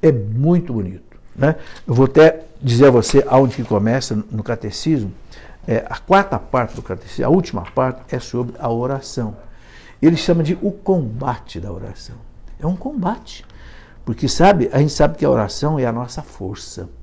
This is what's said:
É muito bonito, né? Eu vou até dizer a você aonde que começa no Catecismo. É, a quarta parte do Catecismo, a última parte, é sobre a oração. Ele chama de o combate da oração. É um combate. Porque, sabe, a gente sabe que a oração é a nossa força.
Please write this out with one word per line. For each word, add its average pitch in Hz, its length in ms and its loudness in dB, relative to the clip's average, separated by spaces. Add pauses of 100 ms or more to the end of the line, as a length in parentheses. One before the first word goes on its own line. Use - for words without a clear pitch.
É 160 120 6
muito 135 600 0
bonito, 92 440 -8 (160)
né? 151 220 2 (300)
Eu - 80 0
vou 127 100 6
até 151 400 6 (160)
dizer 127 280 6
a - 20 8
você 123 360 4
aonde 131 300 4
que 123 80 -4
começa 113 500 0 (160)
no 107 120 -6
Catecismo. 113 680 -2 (560)
É, 117 220 -2
a - 100 -10
quarta 196 400 2
parte - 380 -4
do - 60 -12
Catecismo, - 420 -8
a 113 60 0
última 151 320 0
parte, 131 520 -4
é 127 60 -4
sobre 120 380 -6
a 127 120 -4
oração. 120 640 -6 (680)
Ele 165 140 6
chama 165 260 0
de 165 180 -2
o 208 100 -2
combate 131 880 -4
da 92 140 -10
oração. - 440 -14 (440)
É 151 60 -4
um 180 100 -2
combate. 226 680 -8 (600)
Porque, 120 240 -4
sabe, 170 420 4
a - 100 0
gente 147 120 2
sabe 165 240 2
que - 80 -4
a 143 60 4
oração 131 480 0
é 127 80 0
a 117 60 -2
nossa 120 280 -8
força. 95 680 -12 (120)